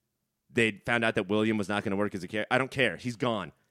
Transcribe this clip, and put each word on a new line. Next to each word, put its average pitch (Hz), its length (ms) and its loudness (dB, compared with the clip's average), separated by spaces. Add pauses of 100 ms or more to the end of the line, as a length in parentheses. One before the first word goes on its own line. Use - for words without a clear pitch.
(520)
they 110 320 2
found 120 220 0
out 113 80 2
that 104 120 0
William 110 300 2
was 98 140 -2
not 104 140 0
gonna 98 120 -2
work 104 180 -2
as 90 80 -6
a 90 60 -10
character. 107 260 -2
I 127 40 4
don't 131 120 -2
care. 113 280 0
He's 123 180 -6
gone. 104 360 -2 (180)